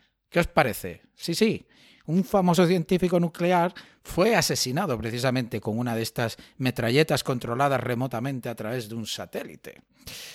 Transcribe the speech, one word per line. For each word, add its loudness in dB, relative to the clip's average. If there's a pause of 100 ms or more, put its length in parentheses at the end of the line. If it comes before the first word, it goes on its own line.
(300)
¿Qué 2
os 2
parece? 0 (120)
Sí, -6
sí, 0 (380)
un 2
famoso 4
científico 2
nuclear 2 (280)
fue 2
asesinado 0
precisamente -2
con -2
una -2
de -2
estas -4 (180)
metralletas 2
controladas 0
remotamente -4
a -6
través -6
de -10
un -6
satélite, -12 (520)